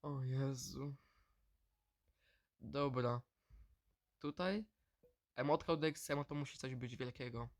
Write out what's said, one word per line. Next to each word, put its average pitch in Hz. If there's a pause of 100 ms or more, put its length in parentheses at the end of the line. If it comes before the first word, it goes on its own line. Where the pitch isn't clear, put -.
O 143
Jezu. 131 (1700)
Dobra. 123 (960)
Tutaj 185 (720)
emotka 147
od 156
D 151
X -
M 143
to 147
musi 147
coś 131
być 123
wielkiego. 120 (100)